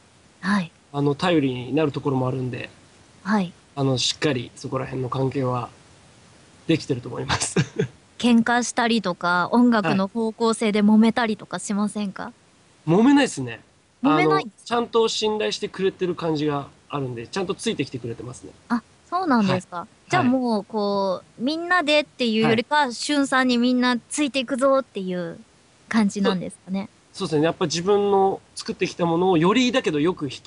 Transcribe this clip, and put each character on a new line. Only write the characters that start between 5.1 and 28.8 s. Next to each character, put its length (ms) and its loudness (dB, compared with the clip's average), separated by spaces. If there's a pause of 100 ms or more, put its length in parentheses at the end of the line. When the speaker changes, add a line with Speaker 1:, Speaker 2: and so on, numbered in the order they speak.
Speaker 2:
係 120 -4
は 260 -4 (1000)
で 100 4
き 80 -8
て 80 -2
る 60 -6
と 80 -12
思 140 -8
い 40 -8
ま 100 -2
す。 200 -4 (320)
<laughs> 320 -20
Speaker 1:
喧 240 4
嘩 200 0
し 100 -8
た 140 0
り 140 0
と 140 -2
か、 380 0
音 160 6
楽 260 2
の 140 0
方 240 -4
向 200 0
性 200 0
で 80 2
揉 160 6
め 160 6
た 120 0
り 120 -2
と 80 -16
か 140 -10
し 140 -6
ま 140 -2
せ 160 -6
ん 80 -6
か？ 120 -12
Speaker 2:
は 60 -12 (580)
い。 20 2
揉 140 6
め 100 6
な 80 6
い 40 2
っ 40 2
す 120 -8
ね。 200 -10 (420)
Speaker 1:
揉 120 4
め 120 2
な 140 2
い 40 -6
ん 40 -14
で 80 -20
す 100 -20
か？ 80 -4
Speaker 2:
あ 60 0
の、 40 -2
ち 0 -
ゃ 40 -10
ん 20 -20
と 160 4
信 320 -2
頼 120 -2
し 80 -8
て 100 -6
く 140 -6
れ 100 2
て 120 -6
る 80 -2
感 220 -4
じ 100 -2
が 220 -4 (220)
あ 100 -6
る 80 -4
ん 80 -8
で、 120 -12
ち 100 -10
ゃ 60 -2
ん 40 -6
と 80 -4
つ 140 -6
い 80 -2
て 80 -2
き 40 -10
て 100 -10
く 100 -10
れ 60 -8
て 80 -16
ま 100 -14
す 100 -20
ね。 80 -18 (160)
Speaker 1:
あ、 140 -2 (280)
そ 140 -2
う 40 -4
な 140 4
ん 60 2
で 140 0
す 60 -16
か？ 100 -12
Speaker 2:
は 80 -10
い。 20 -18 (220)
Speaker 1:
じ 80 2
ゃ 40 2
あ 20 2
も 360 2
う、 60 -6
こ 560 -2
う、 200 -16
Speaker 2:
は 0 -
い。 40 -6
Speaker 1:
み 100 -2
ん 140 -6
な 140 2
で 180 2
っ 20 2
て 240 -4
い 160 0
う 60 4
よ 40 4
り 120 0
か 100 -2
は、 60 4
Speaker 2:
は 60 2
い。 60 -6
Speaker 1:
し 200 -6
ゅ 40 2
ん 100 2
さ 160 2
ん 40 2
に 100 2
み 140 2
ん 80 2
な 180 2 (120)
つ 140 -4
い 80 -2
て 80 -2
い 60 -2
く 120 -4
ぞ 220 4
っ 40 0
て 160 -12
い 140 -4
う 260 -8 (480)
感 220 2
じ 120 -4
な 120 2
ん 60 -4
で 100 -8
す 160 -16
か 60 -12
ね？ 180 -6 (240)
Speaker 2:
そ 120 -6
う、 20 -2
そ 80 -2
う 20 4
で 0 -
す 40 4
ね。 40 4
や 60 2
っ 40 0
ぱ 100 -2
自 180 -2
分 280 2
の 300 2 (140)
作 180 -8
っ 20 -18
て 120 -2